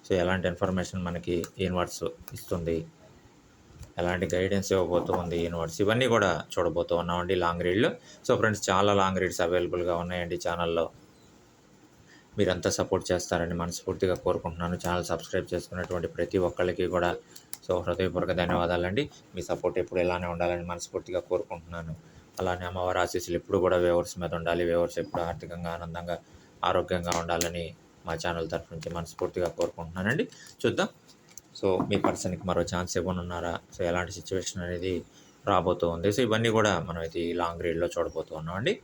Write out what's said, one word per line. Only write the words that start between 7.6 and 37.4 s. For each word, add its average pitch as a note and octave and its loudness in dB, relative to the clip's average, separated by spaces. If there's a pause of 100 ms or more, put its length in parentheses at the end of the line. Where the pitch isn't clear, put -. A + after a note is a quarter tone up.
రీడ్‌లో. G#2+ 4 (380)
So B2 4
ఫ్రెండ్స్, A2 2
చాలా G2+ 4
లాంగ్ F#2+ 2
రీడ్స్ F2 -2
అవైలబుల్‌గా F2 0
ఉన్నాయండి F2 -4
ఛానల్లో. E2+ 0 (1500)
మీరంతా F2+ 4
సపోర్ట్ - 0
చేస్తారని E2+ 0
మనస్ఫూర్తిగా F2 0 (100)
కోరుకుంటున్నాను. E2+ -2
ఛానల్ F2 0
సబ్స్క్రైబ్ F2 -2
చేసుకున్నటువంటి F2 -4
ప్రతి F2 0
ఒక్కళ్ళకి F2+ 0
కూడా F2 4 (560)
so F#2 2 (140)
హృదయపూర్వక F2 0
ధన్యవాదాలండి. F2 2 (300)
మీ F2+ -6
సపోర్ట్ E2+ 0
ఎప్పుడు F2+ 0
ఇలానే F2+ 0
ఉండాలని F2 0
మనస్ఫూర్తిగా F2 -6
కోరుకుంటున్నాను. E2+ -4 (460)
అలానే F2+ -2
అమ్మవారి F#2 0
ఆశీస్సులు F2 -2
ఎప్పుడు F#2+ 0
కూడా F2+ 6
వ్యూవర్స్ F2 4
మీద E2+ -2
ఉండాలి, E2+ 0
వ్యూవర్స్ E2+ 2
ఎప్పుడు E2+ -4
ఆర్థికంగా, E2+ -6
ఆనందంగా, E2+ -6 (520)
ఆరోగ్యంగా F2+ 2
ఉండాలని E2+ 0 (420)
మా E2+ -4
ఛానల్ E2 -2
తరఫు - -6
నుంచి E2 -8
మనస్ఫూర్తిగా E2+ -2
కోరుకుంటున్నానండి. F#2 -2 (360)
చూద్దాం, E3+ 2 (720)
so G2 0 (220)
మీ G2+ 2
పర్సన్‌కి F2+ -2
మరో F2 4
ఛాన్స్ F2+ -2
ఇవ్వనున్నారా? F2 -4 (220)
So - -2
ఎలాంటి F2+ -2
సిచ్యువేషన్ F2+ -4
అనేది F2 -2 (580)
రాబోతోంది? E2+ 2
So C3 4
ఇవన్నీ A2 4
కూడా G#2+ 6 (140)
మనం E2 -6
అయితే E2+ -6
ఈ E2+ -2